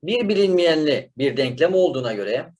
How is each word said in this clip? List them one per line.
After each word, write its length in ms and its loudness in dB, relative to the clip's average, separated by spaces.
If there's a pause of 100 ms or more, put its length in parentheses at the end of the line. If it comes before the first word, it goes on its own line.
bir 260 -4
bilinmeyenli 880 2
bir 200 -2
denklem 360 0
olduğuna 400 0
göre 460 -6